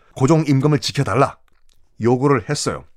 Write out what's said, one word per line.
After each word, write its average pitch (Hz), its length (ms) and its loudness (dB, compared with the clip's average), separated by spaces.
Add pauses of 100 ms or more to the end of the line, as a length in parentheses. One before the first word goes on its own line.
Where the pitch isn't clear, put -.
(160)
고종 156 300 2
임금을 143 340 2
지켜달라. 127 580 -2 (640)
요구를 127 480 0
했어요. 98 340 -6 (120)